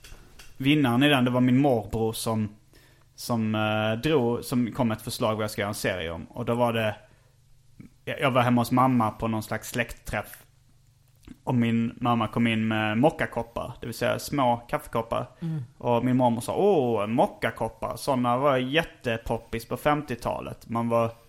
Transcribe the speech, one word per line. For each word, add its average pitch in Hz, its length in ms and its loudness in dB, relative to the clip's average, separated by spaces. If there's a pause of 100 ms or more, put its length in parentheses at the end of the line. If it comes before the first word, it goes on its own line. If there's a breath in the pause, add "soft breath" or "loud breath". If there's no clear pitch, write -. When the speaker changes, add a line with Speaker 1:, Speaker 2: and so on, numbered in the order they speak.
(560 loud breath)
Speaker 1:
vinnaren 135 460 4
i 147 60 6
den, 131 160 4
det 127 60 2
var 123 100 2
min 127 200 4
morbror 113 520 0
som, 110 360 -4 (680 soft breath)
som, 110 400 -2
eh, 107 460 0
drog, 120 440 0
som 123 280 0
kom 123 160 0
med 110 80 -2
ett - 80 -14
förslag 110 300 -2
vad 107 80 -2
jag 107 80 -2
ska - 120 -6
göra 101 60 -2
en 107 60 -4
serie 90 360 -4
om. 85 140 -10
Och - 200 -10
då 117 100 0
var 120 180 0
det, 110 240 -2 (1080 soft breath)
jag, - 160 -8
jag 139 100 2
var 123 120 4
hemma 120 180 4
hos 117 120 0
mamma 123 380 4
på 113 180 -4
någon 110 140 -2
slags - 260 -8
släktträff. - 760 -6 (1000)
Och 127 100 -2
min 117 460 0
mamma 120 280 0
kom 117 180 0
in 110 220 0
med 107 300 0
mockakoppar, 123 840 0
det - 60 -10
vill 117 80 -8
säga 117 240 -2
små 123 380 0
kaffekoppar. 117 720 -6 (100)
Speaker 2:
Mm. 160 220 -6 (160)
Speaker 1:
Och 120 260 0
min 127 120 2
mormor 120 240 2
sa, - 160 -6
"Åh, 123 500 2
mockakoppar, 113 880 -2
såna 123 400 0
var 139 200 2
jättepoppis 127 1120 -4
på 127 80 -6
femtiotalet. 127 920 -2
Man 117 200 -2
var 117 220 2 (180)